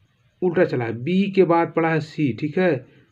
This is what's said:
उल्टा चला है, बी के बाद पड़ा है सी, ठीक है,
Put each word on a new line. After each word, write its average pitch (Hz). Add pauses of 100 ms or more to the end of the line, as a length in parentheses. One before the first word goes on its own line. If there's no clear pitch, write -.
(420)
उल्टा 175
चला 135
है, 113
बी 180
के 190
बाद 170
पड़ा 165
है 160
सी, 151
ठीक 151
है, 165 (240)